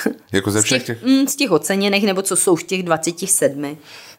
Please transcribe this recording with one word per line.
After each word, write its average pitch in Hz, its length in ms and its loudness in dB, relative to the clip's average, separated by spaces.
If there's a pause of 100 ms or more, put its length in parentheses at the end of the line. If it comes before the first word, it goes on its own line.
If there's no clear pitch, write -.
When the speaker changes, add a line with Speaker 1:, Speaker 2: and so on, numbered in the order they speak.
(320)
Speaker 1:
Jako 98 200 0
ze 107 100 2
Speaker 2:
Z - 20 4
Speaker 1:
všech 254 220 0
Speaker 2:
těch, 113 140 -6
Speaker 1:
těch? 240 100 -4
Speaker 2:
mm, 269 180 4
z - 80 -4
těch 285 160 0
oceněných, 196 540 2
nebo 190 160 0
co 190 140 -2
jsou 175 200 4
v 160 80 -4
těch 185 200 -4
dvaceti 170 440 -2
sedmi. 143 500 -2 (420)